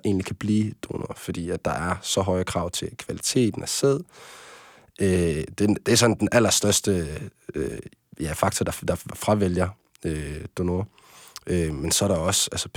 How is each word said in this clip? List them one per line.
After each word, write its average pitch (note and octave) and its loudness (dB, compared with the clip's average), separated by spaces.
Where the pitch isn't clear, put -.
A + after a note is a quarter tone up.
egentlig G2 2
kan - -8
blive G#2+ 0
donor, - -8
fordi F2 -6
at F2+ -4
der E2+ 0
er E2+ -2
så - 0
høje F#2 2
krav F2 -4
til - -8
kvaliteten - 0
af - -6
sæd. C#3 2
Øh, G2 4
det, E2+ 0
det G#2 2
er A#2+ 6
sådan A2+ 4
den G#2 2
allerstørste, G2+ 4
øh, D2 -4
ja, D2 -2
faktor, - 2
der, - -2
der F2 2
fravælger, F#2 2
øh, D2+ -6
donorer. F2+ 0
Øh, E2 0
men C#2+ -2
så - 2
er G2+ 4
der F#2+ 4
også, F2+ 0
altså, - -6